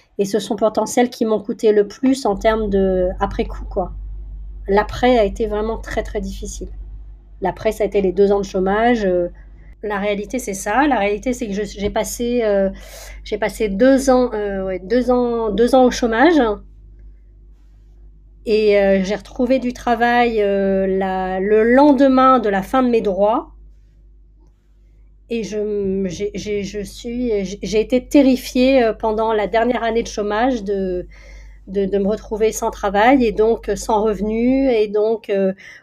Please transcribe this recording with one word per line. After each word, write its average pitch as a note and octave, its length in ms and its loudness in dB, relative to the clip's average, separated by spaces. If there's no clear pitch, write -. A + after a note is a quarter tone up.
Et G3+ 60 0
ce G3 120 -2
sont G#3 180 -4
pourtant G#3+ 300 0
celles B3 240 0
qui - 160 -4
m'ont G#3+ 160 0
coûté G#3+ 300 0
le G#3 160 4
plus C4 400 -2
en G3+ 80 0
termes A3 340 0
de F#3+ 400 0
après G3+ 260 -4
coup, - 220 -12
quoi. F3+ 260 -6
L'après G#3+ 500 2
a A3 60 4
été G3+ 240 -4
vraiment G#3+ 320 -4
très, - 240 -8
très G#3+ 180 -8
difficile. F#3+ 480 -12
L'après, F#3 300 -2
ça G#3+ 120 -4
a G3+ 40 0
été G3+ 140 0
les F#3+ 100 0
deux G3 200 4
ans G3+ 80 2
de G3 60 -4
chômage, G#3 600 0
euh, F3+ 240 0
la G#3 160 -6
réalité, G#3 400 -4
c'est G#3 160 -8
ça. A3 320 0
La C4 100 0
réalité, G#3 360 -2
c'est B3 120 -8
que G3 80 -8
je, G3 80 -4
j'ai G3+ 300 -6
passé, A#3+ 520 -4
euh, G3 280 0
j'ai G#3+ 140 -8
passé G#3 320 -4
deux B3+ 400 4
ans, B3+ 240 4
euh, G3+ 320 -4
ouais, F#3+ 140 -4
deux A#3+ 320 0
ans, A#3 400 0
deux A#3 240 2
ans B3+ 100 8
au A#3+ 60 4
chômage. B3+ 500 4
Et, G#3+ 320 4
euh, G3 240 4
j'ai G3 120 -2
retrouvé B3+ 440 0
du B3 140 -6
travail, A#3+ 680 2
euh, G3 460 2
la, F#3+ 520 -2
le G#3 220 4
lendemain C4 640 6
de G#3+ 100 -2
la G3 140 0
fin C4 180 0
de B3+ 80 2
mes A#3 120 2
droits. G#3 500 0
Et A#3 140 -4
je, G3+ 640 -4
j'ai, F#3+ 260 -6
j'ai, G3+ 300 -6
je F#3+ 160 -8
suis, A#3 680 -4
j'ai, G3 160 -10
j'ai G3+ 180 -2
été B3 280 0
terrifiée, C4 760 4
euh, A3 100 2
pendant A3 380 -2
la G#3 140 0
dernière A3+ 380 0
année A#3 180 0
de G3 60 -6
chômage A3 560 -2
de, F#3+ 420 -4
de, G3 160 -2
de G3 140 -2
me G3 100 0
retrouver G#3+ 460 -2
sans A3 180 -4
travail A3 540 4
et G#3 80 0
donc, A3 340 0
euh, G#3 80 -2
sans G#3 260 0
revenu A3 680 0
et A3 180 2
donc, G#3+ 420 -2
euh, G3 220 0